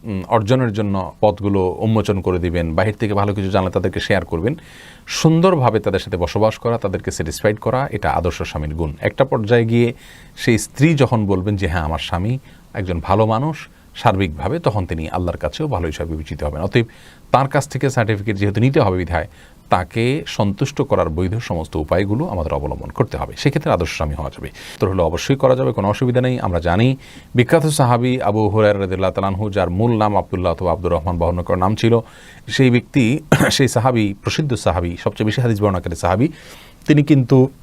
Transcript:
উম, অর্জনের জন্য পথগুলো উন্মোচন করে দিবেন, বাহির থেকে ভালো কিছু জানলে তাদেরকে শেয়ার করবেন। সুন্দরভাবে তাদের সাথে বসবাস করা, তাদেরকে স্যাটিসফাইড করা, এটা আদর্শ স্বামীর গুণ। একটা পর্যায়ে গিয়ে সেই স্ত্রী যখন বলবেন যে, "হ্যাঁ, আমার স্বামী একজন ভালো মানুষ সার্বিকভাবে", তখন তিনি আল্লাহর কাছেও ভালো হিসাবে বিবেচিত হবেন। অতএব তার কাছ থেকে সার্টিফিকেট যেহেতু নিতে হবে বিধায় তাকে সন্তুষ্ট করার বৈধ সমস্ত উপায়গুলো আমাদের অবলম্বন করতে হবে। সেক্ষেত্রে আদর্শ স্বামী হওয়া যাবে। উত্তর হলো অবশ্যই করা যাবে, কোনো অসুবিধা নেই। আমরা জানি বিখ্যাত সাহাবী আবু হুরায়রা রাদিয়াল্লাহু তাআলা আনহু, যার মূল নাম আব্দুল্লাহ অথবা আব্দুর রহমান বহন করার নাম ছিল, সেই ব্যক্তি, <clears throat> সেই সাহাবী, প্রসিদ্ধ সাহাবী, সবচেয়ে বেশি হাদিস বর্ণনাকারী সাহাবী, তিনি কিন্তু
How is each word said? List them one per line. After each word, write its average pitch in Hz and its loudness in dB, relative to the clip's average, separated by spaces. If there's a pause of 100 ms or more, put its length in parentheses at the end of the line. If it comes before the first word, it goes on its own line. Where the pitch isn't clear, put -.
উম, 98 -6
অর্জনের 113 2
জন্য 98 -4
পথগুলো 98 0
উন্মোচন 107 0
করে 90 0
দিবেন, 85 -2
বাহির 98 0
থেকে 104 -2
ভালো 101 0
কিছু 95 -2
জানলে 92 2
তাদেরকে 92 -2
শেয়ার 92 0
করবেন। 92 -2 (520)
সুন্দরভাবে 160 4
তাদের 98 0
সাথে 95 -6
বসবাস 107 0
করা, 117 -2
তাদেরকে 95 -4
স্যাটিসফাইড 92 -2
করা, 127 -2
এটা 95 -2
আদর্শ 85 -2
স্বামীর 76 -6
গুণ। 78 -4
একটা 107 0
পর্যায়ে 117 2
গিয়ে 117 2 (440)
সেই 117 2
স্ত্রী 151 2
যখন 120 2
বলবেন 98 0
যে, 95 -2
"হ্যাঁ, 82 0
আমার 80 -2
স্বামী 107 -4 (340)
একজন 90 -4
ভালো 101 2
মানুষ 127 -2 (280)
সার্বিকভাবে", 110 0
তখন 101 -2
তিনি 80 -6
আল্লাহর 87 -4
কাছেও 156 -4
ভালো 92 -2
হিসাবে 80 -4
বিবেচিত 76 -6
হবেন। 73 -4
অতএব 113 0 (460)
তার 131 4
কাছ 139 -2
থেকে 135 -2
সার্টিফিকেট 107 -2
যেহেতু 101 0
নিতে 139 4
হবে 95 2
বিধায় 85 -2 (420)
তাকে 113 0
সন্তুষ্ট 104 -2
করার 92 0
বৈধ 90 -2
সমস্ত 117 -6
উপায়গুলো 98 0
আমাদের 78 -2
অবলম্বন 69 -6
করতে - -2
হবে। - -8
সেক্ষেত্রে 143 0
আদর্শ 85 -2
স্বামী 76 -4
হওয়া 71 -6
যাবে। - -14
উত্তর - -6
হলো 92 2
অবশ্যই 85 -2
করা 131 2
যাবে, 131 -2
কোনো 101 -2
অসুবিধা 123 0
নেই। 127 -2
আমরা 92 -2
জানি 98 2 (400)
বিখ্যাত 143 4
সাহাবী 127 2
আবু 104 2
হুরায়রা 104 4
রাদিয়াল্লাহু 95 -2
তাআলা 98 -2
আনহু, 98 -2
যার 95 0
মূল 110 0
নাম 104 2
আব্দুল্লাহ 90 -2
অথবা 87 -2
আব্দুর 87 -2
রহমান 85 -2
বহন 87 0
করার 90 -2
নাম 98 2
ছিল, 113 4 (480)
সেই 131 4
ব্যক্তি, 123 2 (120)
<clears throat> - 4
সেই 135 2
সাহাবী, 113 0
প্রসিদ্ধ 135 -4
সাহাবী, 87 -2
সবচেয়ে - -4
বেশি 110 0
হাদিস 117 0
বর্ণনাকারী 92 0
সাহাবী, 95 2 (600)
তিনি 147 6
কিন্তু 135 4 (140)